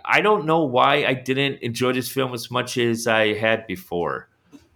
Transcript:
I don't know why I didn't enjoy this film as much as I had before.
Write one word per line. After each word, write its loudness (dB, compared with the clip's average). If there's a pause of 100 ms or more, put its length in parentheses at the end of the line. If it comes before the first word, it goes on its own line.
I 2
don't 2
know 2
why 2
I 2
didn't -2
enjoy -2
this -4
film -4
as -10
much -2
as 0
I 2
had 0
before. -6 (460)